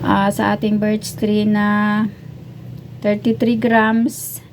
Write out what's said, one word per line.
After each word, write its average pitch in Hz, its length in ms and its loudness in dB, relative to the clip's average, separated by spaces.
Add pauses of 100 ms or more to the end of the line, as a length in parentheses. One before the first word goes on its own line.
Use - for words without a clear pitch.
Ah, 196 240 2
sa 202 240 0
ating 214 240 0
birch 214 400 -2
tree 208 320 0
na 208 560 2 (960)
thirty-three 220 560 2
grams 226 960 2